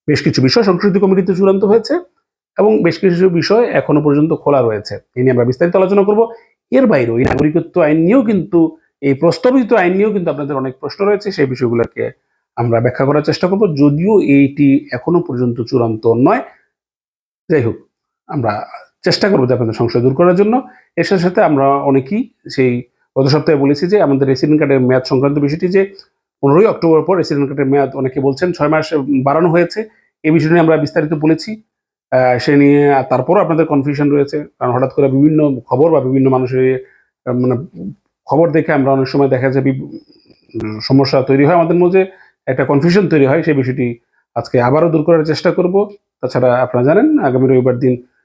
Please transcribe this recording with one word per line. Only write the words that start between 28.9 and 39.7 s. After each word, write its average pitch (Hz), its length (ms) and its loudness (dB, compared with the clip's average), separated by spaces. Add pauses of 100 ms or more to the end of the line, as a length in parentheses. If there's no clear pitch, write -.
বাড়ানো 156 260 2
হয়েছে, 175 400 -2 (340)
এই 156 80 0
বিষয় 156 180 2
নিয়ে 170 120 4
আমরা 160 160 4
বিস্তারিত 151 360 -2
বলেছি। 160 480 -2 (500)
আহ, 127 280 0
সে 151 160 0
নিয়ে 143 540 4
তারপরও 165 320 0
আপনাদের 165 240 0
কনফিউশন 143 460 -2
রয়েছে, 143 340 -2 (140)
কারণ 123 120 -4
হঠাৎ 131 220 -2
করে 147 140 0
বিভিন্ন 143 520 2
খবর 139 320 0
বা 147 100 2
বিভিন্ন 131 280 0
মানুষের, 131 560 -2 (400)
আহ, 127 80 -4
মানে, 127 220 -2 (680)
খবর 160 260 0
দেখে 156 220 0
আমরা 135 180 0
অনেক 135 160 0
সময় 139 220 0
দেখা 131 200 0
যায় 135 160 -2
বিভ-, 135 220 -4 (920)